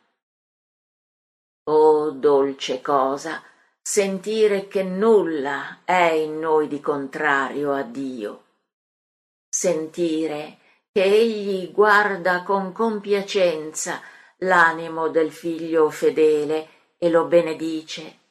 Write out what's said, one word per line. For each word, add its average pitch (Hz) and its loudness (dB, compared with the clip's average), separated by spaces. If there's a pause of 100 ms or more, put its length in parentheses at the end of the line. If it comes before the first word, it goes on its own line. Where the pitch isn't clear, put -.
(1600)
Oh 151 4
dolce 135 0
cosa, 143 -2 (380)
sentire 196 0
che 190 -2
nulla 165 0
è 175 2
in 156 -2
noi 156 0
di 143 -8
contrario 143 -2
a 139 -2
Dio. 123 -10 (1040)
Sentire 160 -4 (340)
che 196 2
Egli 202 2
guarda 196 2
con 190 -2
compiacenza 190 -2 (380)
l'animo 165 2
del 156 0
figlio 160 0
fedele 156 0
e 170 0
lo 165 2
benedice. 160 -2 (120)